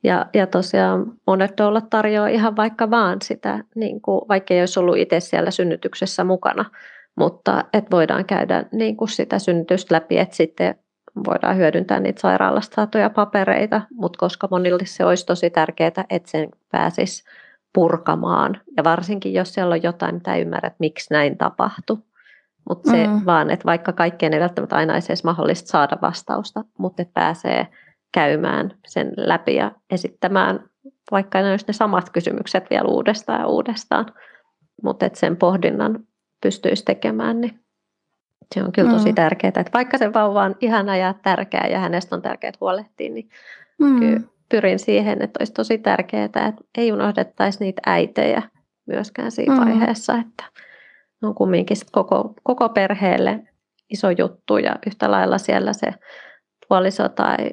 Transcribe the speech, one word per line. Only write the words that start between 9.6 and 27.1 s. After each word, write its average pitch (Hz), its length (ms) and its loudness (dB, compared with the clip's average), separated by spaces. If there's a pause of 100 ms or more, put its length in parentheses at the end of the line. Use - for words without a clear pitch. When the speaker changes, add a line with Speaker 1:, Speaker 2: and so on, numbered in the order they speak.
Speaker 1:
läpi, 165 240 0
että 185 180 -2
sitten 170 380 0 (520)
voidaan - 300 0
hyödyntää 185 440 0
niitä 196 200 -4
sairaalasta 190 540 0
saatuja 214 360 0
papereita, 208 680 0 (140)
mut 180 220 -6
koska 185 340 -4
monille 180 360 0
se - 180 -4
olisi 180 220 2
tosi 175 240 0
tärkeää, 165 400 0 (200)
että 180 200 -4
sen 156 180 -2 (220)
pääsis - 540 -2 (500)
purkamaan, 165 840 2 (160)
ja 147 80 0
varsinkin 185 500 0
jos 185 200 -2
siellä 180 200 0
on 165 80 -2
jotain, 175 320 -4
mitä 175 200 -6
ei 170 80 0
ymmärrä, 170 240 -4
että - 140 -8
miksi 160 340 -4
näin 147 240 2
tapahtui. - 600 -2 (680)
Mut 175 160 -6
se 233 220 4
Speaker 2:
Mm. 208 200 2
Speaker 1:
vaan, 156 240 4
että 170 140 -2
vaikka 170 280 0
kaikkeen 170 420 0
ei 156 60 2
välttämättä - 360 -2
aina 156 160 2
olisi 170 200 -2
edes 170 120 -4
mahdollista 165 460 0
saada 143 320 2
vastausta, - 640 -6 (140)
mut 185 220 -6
et 175 140 -6